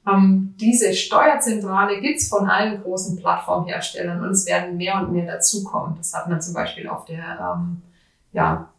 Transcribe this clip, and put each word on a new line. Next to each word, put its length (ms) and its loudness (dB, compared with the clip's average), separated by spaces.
Ähm, 520 6
diese 340 4
Steuerzentrale 1080 2
gibt's 260 0
von 220 2
allen 320 0
großen 360 -4
Plattformherstellern 1040 -2
und 80 -4
es 160 2
werden 280 -2
mehr 240 0
und 140 -2
mehr 140 0
dazukommen. 680 -2
Das 160 -8
hat 140 -6
man 140 -2
zum 120 -8
Beispiel 340 -6
auf 180 -10
der, 500 -8
ähm, 260 -6
ja, 460 -2